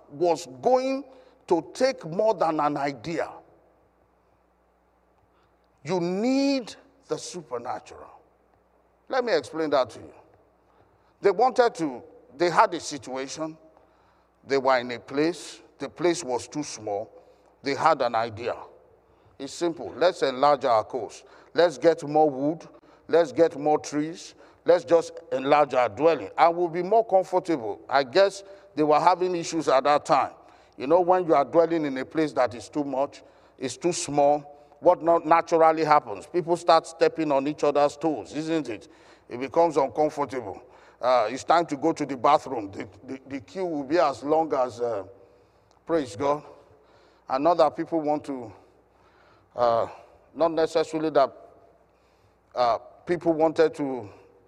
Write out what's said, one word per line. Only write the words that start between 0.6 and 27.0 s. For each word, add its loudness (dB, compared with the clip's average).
going 0
to 0
take -2
more 0
than -2
an 0
idea. -6
You -2
need -2
the -4
supernatural. -12
Let -2
me -2
explain -2
that 2
to -18
you. -20
They 4
wanted 0
to, -8
they 0
had 2
a -8
situation. -10
They 0
were 2
in -4
a -8
place. -4
The -10
place -2
was -6
too -8
small. -8
They -4
had 2
an -2
idea. -6
It's -12
simple. -6
Let's 0
enlarge 2
our 2
coast. -10
Let's 2
get 2
more 2
wood. -4
Let's 2
get 2
more 0
trees. -8
Let's 4
just 2
enlarge 2
our 2
dwelling, 0
and 4
we'll -2
be -4
more 2